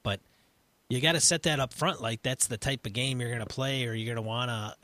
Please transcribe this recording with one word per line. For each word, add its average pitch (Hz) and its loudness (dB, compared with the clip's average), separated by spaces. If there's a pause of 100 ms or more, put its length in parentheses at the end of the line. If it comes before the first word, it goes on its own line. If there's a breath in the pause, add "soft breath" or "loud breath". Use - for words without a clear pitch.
but 98 0 (680)
you 127 0
gotta 160 4
set - 4
that 151 2
up 131 0
front, 170 0
like, 113 -2
that's - 0
the 117 -4
type 135 -2
of 107 -6
game 127 0
you're 117 -2
gonna 113 -4
play 135 -2
or 113 -2
you're 113 -2
gonna 110 -4
wanna 113 -2